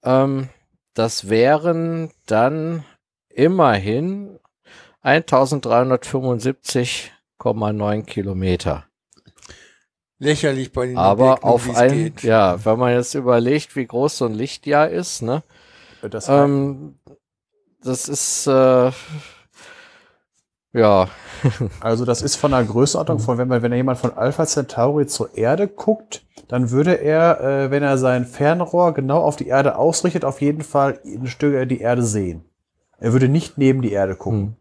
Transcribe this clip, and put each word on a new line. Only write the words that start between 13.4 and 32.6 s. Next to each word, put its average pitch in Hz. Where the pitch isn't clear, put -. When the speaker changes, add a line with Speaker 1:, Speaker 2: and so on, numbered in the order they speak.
Speaker 1:
wie 131
groß 131
so 131
ein 110
Lichtjahr 143
ist, 175
ne? 123
Speaker 3:
Das 104
Speaker 1:
Ähm, 139
das 127
ist, -
äh, 131
ja. 101
<laughs> 120
Speaker 3:
Also 113
das 117
ist -
von 147
der 127
Größenordnung 139
Speaker 1:
Mhm. 110
Speaker 3:
von, 117
wenn 127
man, 123
wenn 120
jemand 123
von -
Alpha 139
Centauri 143
zur -
Erde 151
guckt, -
dann 123
würde 151
er, 160
äh, 139
wenn 143
er 139
sein 127
Fernrohr 170
genau 139
auf 147
die -
Erde 135
ausrichtet, 160
auf 135
jeden 147
Fall 139
ein 120
Stück, 143
äh, 131
die 127
Erde 123
sehen. 98